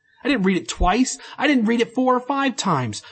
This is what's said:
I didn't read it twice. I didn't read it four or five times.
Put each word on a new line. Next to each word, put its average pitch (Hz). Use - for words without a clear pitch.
I 247
didn't 233
read 190
it 151
twice. 214
I 262
didn't 254
read 233
it 226
four 254
or 247
five 277
times. 131